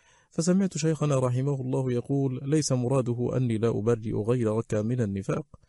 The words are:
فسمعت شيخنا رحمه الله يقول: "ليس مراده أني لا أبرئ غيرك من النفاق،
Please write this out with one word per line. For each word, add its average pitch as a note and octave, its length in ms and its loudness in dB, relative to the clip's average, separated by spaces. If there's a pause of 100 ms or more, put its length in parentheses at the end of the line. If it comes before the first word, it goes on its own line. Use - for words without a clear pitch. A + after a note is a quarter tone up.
(300)
فسمعت F3+ 480 0
شيخنا D3 400 0
رحمه C3 420 0
الله C3 320 -2
يقول: B2+ 500 -2
"ليس C#3 300 0
مراده B2 640 0
أني A#2 220 0
لا A2+ 100 2
أبرئ A2 440 0
غيرك A2 640 0
من A2 260 0
النفاق، G#2 460 -2 (220)